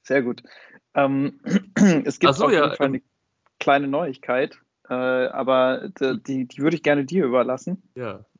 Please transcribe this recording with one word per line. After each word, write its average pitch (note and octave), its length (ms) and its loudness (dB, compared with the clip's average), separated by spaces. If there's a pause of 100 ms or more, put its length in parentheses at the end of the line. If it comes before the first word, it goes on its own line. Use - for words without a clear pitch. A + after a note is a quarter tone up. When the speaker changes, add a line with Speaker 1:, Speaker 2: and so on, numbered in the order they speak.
Speaker 1:
sehr C3+ 180 0
gut. A#2+ 220 -6 (500)
Ähm, C#3 500 -2
<clears throat> F3+ 600 2
es C#3+ 140 -6
gibt C#3+ 120 4
Speaker 2:
Ach C3+ 60 0
so, A3+ 80 2
Speaker 1:
auf C4+ 60 2
jeden D#3 120 4
Speaker 2:
ja, - 120 0
Speaker 1:
Fall C#3+ 100 -2
Speaker 2:
ähm, C3+ 80 0
Speaker 1:
eine C3 80 -6 (580)
kleine C#3+ 280 2
Neuigkeit. C#3 720 -4 (320)
Äh, B2+ 380 -2
aber C3 580 0
d-, C3 300 -4
die, C3 280 -6
die - 120 -16
würde D#3 180 0
ich - 80 -6
gerne C#3+ 220 2
dir E3+ 200 0
überlassen. B2+ 560 -2 (140)
Speaker 2:
Ja, G#2+ 300 -12 (140)